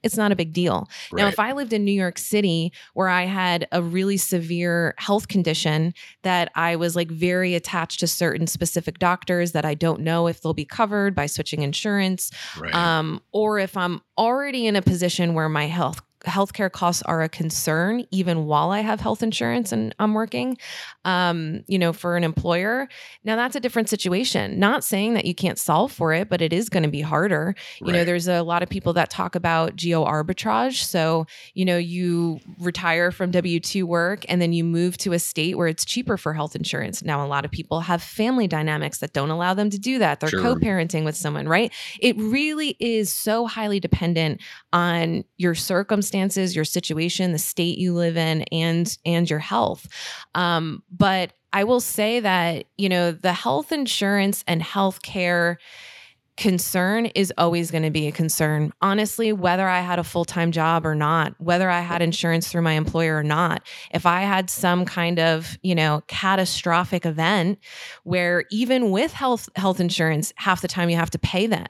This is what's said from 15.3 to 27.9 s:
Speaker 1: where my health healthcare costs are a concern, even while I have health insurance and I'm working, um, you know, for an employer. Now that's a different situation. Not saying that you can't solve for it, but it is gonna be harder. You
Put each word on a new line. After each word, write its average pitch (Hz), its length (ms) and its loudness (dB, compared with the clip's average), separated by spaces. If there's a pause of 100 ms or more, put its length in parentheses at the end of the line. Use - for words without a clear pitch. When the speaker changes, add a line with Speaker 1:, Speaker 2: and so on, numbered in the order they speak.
Speaker 1:
where 160 140 2
my 151 180 0
health 160 340 -2 (260)
healthcare 196 440 0
costs 175 340 0
are 165 180 0
a 160 80 0
concern, 170 800 0
even 170 340 0
while 151 260 2
I 202 100 0
have 214 200 -2
health 220 220 -2
insurance 233 500 -2
and 220 260 -2
I'm 214 140 2
working, 240 460 -2 (480)
um, 175 600 0
you 196 120 2
know, 170 160 2
for 175 200 -2
an 175 100 2
employer. 185 640 0 (340)
Now 220 120 0
that's 240 200 -2
a 269 40 -2
different 233 280 0
situation. 190 680 0
Not 208 260 2
saying 214 300 0
that 214 100 0
you 175 100 -2
can't - 240 -2
solve 180 340 2
for 165 200 0
it, 185 160 0
but 175 140 0
it 160 100 0
is 214 160 0
gonna 160 200 2
be 139 120 -4
harder. 160 540 0 (260)
You 175 140 -2